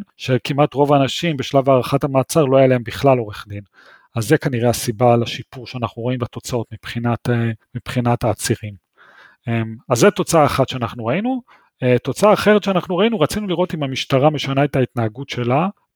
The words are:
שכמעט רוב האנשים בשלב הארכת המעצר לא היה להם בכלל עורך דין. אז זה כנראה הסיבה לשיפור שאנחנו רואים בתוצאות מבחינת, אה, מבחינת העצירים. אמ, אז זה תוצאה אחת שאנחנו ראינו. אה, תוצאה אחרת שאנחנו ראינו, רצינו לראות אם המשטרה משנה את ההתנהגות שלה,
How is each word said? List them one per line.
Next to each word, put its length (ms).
שכמעט 580
רוב 180
האנשים 440
בשלב 340
הארכת 340
המעצר 400
לא 120
היה 100
להם 180
בכלל 340
עורך 300
דין. 140
אז 120
זה 100
כנראה 320
הסיבה 460
לשיפור 500
שאנחנו 360
רואים 160
בתוצאות 540
מבחינת, 580
אה, 200
מבחינת 500
העצירים. 580
אמ, 280
אז 100
זה 120
תוצאה 340
אחת 240
שאנחנו 380
ראינו. 360
אה, 160
תוצאה 340
אחרת 300
שאנחנו 340
ראינו, 240
רצינו 260
לראות 280
אם 80
המשטרה 480
משנה 340
את 120
ההתנהגות 520
שלה, 400